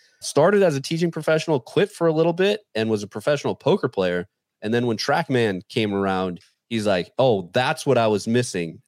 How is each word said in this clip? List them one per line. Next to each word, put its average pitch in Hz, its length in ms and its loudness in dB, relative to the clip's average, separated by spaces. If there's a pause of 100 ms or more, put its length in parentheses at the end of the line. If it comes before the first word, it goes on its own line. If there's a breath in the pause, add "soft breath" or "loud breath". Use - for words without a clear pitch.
(200 soft breath)
Started 196 420 2
as 165 140 2
a 135 40 -6
teaching 165 300 -4
professional, 156 500 0
quit - 300 -2
for - 160 -2
a 165 60 4
little 165 200 2
bit, 190 280 0 (140)
and 110 160 0
was 107 120 0
a 101 60 -8
professional 131 480 -2
poker - 320 0
player. 90 400 -2 (340)
And 107 100 -4
then 120 140 2
when 113 100 0
TrackMan 117 720 0
came 107 260 -2
around, 92 460 -2 (300 soft breath)
he's 110 180 -2
like, 92 300 0
"Oh, 104 340 2
that's 131 340 -2
what 131 120 4
I 113 100 4
was 104 180 0
missing," 98 600 -2